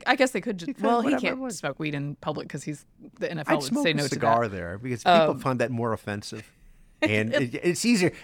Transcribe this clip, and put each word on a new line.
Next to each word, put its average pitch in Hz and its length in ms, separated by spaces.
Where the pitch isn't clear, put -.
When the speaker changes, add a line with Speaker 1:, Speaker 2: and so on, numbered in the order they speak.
Speaker 1:
I 254 120
guess 262 140
they 196 100
could 208 160
just, 170 100
Speaker 2:
They 277 60
could, - 100
Speaker 1:
well, 233 160
he 220 60
Speaker 2:
whatever 262 160
Speaker 1:
can't 254 160
Speaker 2:
it 262 40
was. 247 180
Speaker 1:
smoke 139 200
weed 151 160
in 143 200
public 147 340
'cause 143 140
he's, 147 220
the 175 120
N 165 80
F 147 100
L - 60
Speaker 2:
I'd 147 60
Speaker 1:
would 131 80
Speaker 2:
smoke 285 160
Speaker 1:
say 165 60
Speaker 2:
a - 20
Speaker 1:
no 147 100
to 139 60
Speaker 2:
cigar 117 400
Speaker 1:
that. 98 60
Speaker 2:
there 87 240
because 123 260
people 180 80
Speaker 1:
Um, 131 80
Speaker 2:
find 127 220
that 117 100
more 117 220
offensive. 104 640
Speaker 1:
<laughs> - 40
Speaker 2:
And 113 300
it, 120 220
it's - 280
easier. 202 300